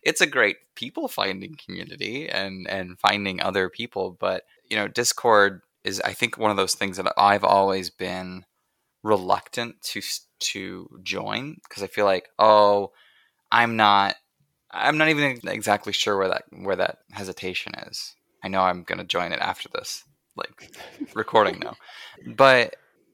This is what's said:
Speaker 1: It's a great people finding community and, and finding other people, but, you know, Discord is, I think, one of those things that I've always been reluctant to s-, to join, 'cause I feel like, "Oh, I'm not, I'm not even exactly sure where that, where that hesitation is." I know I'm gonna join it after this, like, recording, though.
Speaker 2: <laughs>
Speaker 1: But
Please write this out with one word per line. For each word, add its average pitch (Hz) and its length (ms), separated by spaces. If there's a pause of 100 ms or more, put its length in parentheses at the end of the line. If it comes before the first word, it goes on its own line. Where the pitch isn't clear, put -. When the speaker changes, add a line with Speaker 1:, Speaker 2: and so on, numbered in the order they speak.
Speaker 1:
It's - 180
a 180 60
great 127 300 (180)
people 247 320
finding 95 480
community 95 720
and, 95 400
and 92 300
finding 98 420
other 95 280
people, 98 500
but, 92 240 (260)
you 110 80
know, 104 100
Discord 104 760 (220)
is, 98 180
I 98 120
think, - 240
one 110 140
of 98 60
those 95 180
things 95 220
that 95 200
I've 101 260
always 98 460
been 92 560 (580)
reluctant 104 800
to - 160
s-, - 280 (120)
to 95 480 (160)
join, 107 540 (120)
'cause 101 140
I 95 40
feel 104 180
like, 95 320
"Oh, 104 540 (600)
I'm 117 260
not, 101 380 (560)
I'm 147 260
not 156 120
even 143 380
exactly 104 460
sure 104 240
where 95 120
that, - 220
where 95 240
that 92 240 (120)
hesitation 92 600 (140)
is." - 280 (280)
I 95 60
know 95 120
I'm 90 220
gonna 92 220
join 87 260
it 78 80
after - 300
this, - 340 (320)
like, - 360 (440)
recording, 107 440
though. - 180 (480)
Speaker 2:
<laughs> 117 100
Speaker 1:
But 127 400 (380)